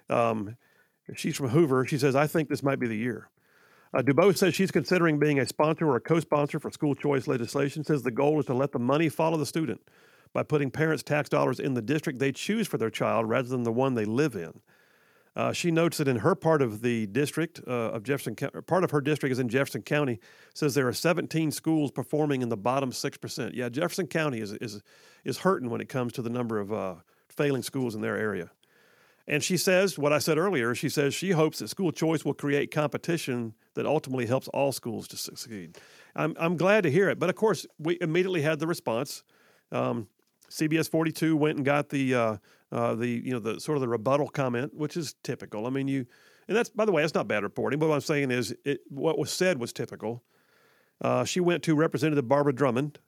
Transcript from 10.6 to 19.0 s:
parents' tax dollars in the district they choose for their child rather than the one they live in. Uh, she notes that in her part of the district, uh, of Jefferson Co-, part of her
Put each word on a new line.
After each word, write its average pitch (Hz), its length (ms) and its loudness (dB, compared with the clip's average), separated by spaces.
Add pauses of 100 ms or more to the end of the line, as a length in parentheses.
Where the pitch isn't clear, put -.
parents' 151 320 0
tax 147 260 0
dollars 139 300 2
in 139 160 -2
the 120 80 -2
district 139 380 -2
they 139 100 2
choose 202 380 -2
for 143 100 -4
their 147 100 0
child 113 400 0
rather 120 200 0
than 123 160 -2
the 117 80 2
one 127 240 2
they 110 80 2
live 117 320 0
in. 82 240 -10 (720)
Uh, 120 180 -2
she 170 200 0
notes 165 240 2
that 151 100 0
in 127 120 2
her 156 180 4
part 160 260 2
of 107 200 -2
the 117 260 0
district, 139 580 -2
uh, 120 240 -2
of 101 140 -8
Jefferson 113 320 -4
Co-, - 260 -8
part 175 220 2
of 147 80 -2
her 147 80 2